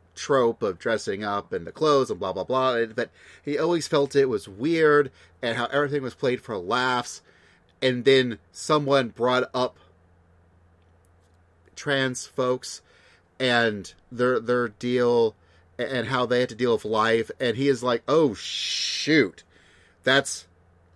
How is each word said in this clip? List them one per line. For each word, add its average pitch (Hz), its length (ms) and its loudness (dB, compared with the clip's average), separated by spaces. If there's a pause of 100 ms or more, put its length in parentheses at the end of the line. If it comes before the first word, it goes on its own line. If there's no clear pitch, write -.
(160)
trope 123 460 0
of 95 180 -4
dressing 107 420 -4
up 101 300 -6
and 90 120 -6
the 85 80 -14
clothes 139 380 2
and 98 80 -4
blah, 95 140 -4
blah, 92 100 -4
blah, 123 440 0
but 110 240 -6 (340)
he 143 140 -4
always 160 280 0
felt 143 300 0
it 139 120 4
was 110 200 -4
weird 147 640 2 (280)
and 117 160 -2
how 120 100 -2
everything 139 360 -2
was 123 120 -8
played 127 260 -2
for 110 180 -8
laughs, 123 640 -2 (580)
and 127 240 0
then 127 360 4 (100)
someone 139 600 0
brought 123 440 0
up 127 220 -2 (2000)
trans 135 500 -2
folks - 560 -4 (560)
and 117 560 0 (160)
their, 123 300 0
their 120 280 0
deal 120 640 0 (440)
and 123 300 -4
how 127 180 0
they 123 140 2
had 123 80 0
to 117 60 -12
deal 120 180 0
with 110 120 0
life, 110 540 2
and 120 180 -2
he 139 120 2
is 123 140 2
like, 123 260 0
"Oh, 143 260 4
shoot. - 1080 -2 (580)
That's, 135 440 0 (500)